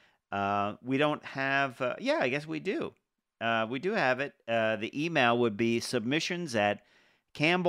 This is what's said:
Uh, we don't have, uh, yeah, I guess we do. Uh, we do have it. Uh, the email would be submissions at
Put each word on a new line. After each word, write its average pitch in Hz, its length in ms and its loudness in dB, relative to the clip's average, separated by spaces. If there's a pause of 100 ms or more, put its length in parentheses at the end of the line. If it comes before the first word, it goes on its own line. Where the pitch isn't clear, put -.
(300)
Uh, 101 540 0
we 131 140 0
don't 147 260 0
have, 135 560 -2
uh, 156 200 -2
yeah, 277 200 0
I 139 80 0
guess 143 180 -4
we 156 140 -8
do. 202 340 -6 (460)
Uh, 113 300 0
we 131 100 -4
do 185 140 -2
have 131 260 2
it. 139 140 -6 (120)
Uh, 113 300 2
the 104 160 -4 (140)
email 131 320 4
would 120 180 2
be 117 240 2
submissions 143 760 -2
at 104 280 2 (880)